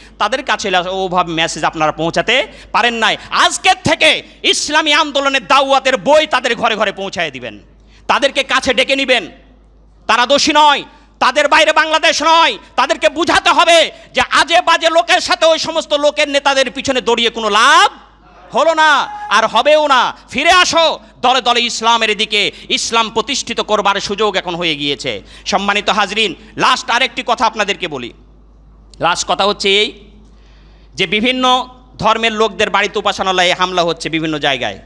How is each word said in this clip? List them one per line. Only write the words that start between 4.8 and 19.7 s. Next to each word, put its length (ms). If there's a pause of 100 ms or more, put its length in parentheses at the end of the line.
আন্দোলনের 560
দাওয়াতের 500
বই 300
তাদের 280
ঘরে 200
ঘরে 160
পৌঁছায় 400
দিবেন। 280 (480)
তাদেরকে 360
কাছে 300
ডেকে 220
নিবেন। 360 (760)
তারা 180
দোষী 300
নয়, 280 (360)
তাদের 280
বাইরে 260
বাংলাদেশ 500
নয়। 340 (180)
তাদেরকে 340
বুঝাতে 400
হবে 420 (220)
যে 80
আজে 400
বাজে 280
লোকের 320
সাথে, 240
ওই 140
সমস্ত 340
লোকের 360
নেতাদের 420
পিছনে 300
দৌড়িয়ে 280
কোনো 200
লাভ 420 (640)
হলো 200
না, 260 (300)
আর 180
হবেও 400